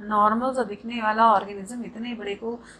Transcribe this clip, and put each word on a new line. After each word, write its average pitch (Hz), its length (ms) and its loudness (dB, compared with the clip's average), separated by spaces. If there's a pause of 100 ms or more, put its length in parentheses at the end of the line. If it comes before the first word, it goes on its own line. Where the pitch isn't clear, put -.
normal 214 520 2
सा 254 100 0
दिखने 226 400 -8
वाला 220 300 6
organism 202 520 -2
इतने 233 300 -10
बड़े 202 200 -6
को 226 260 -8 (200)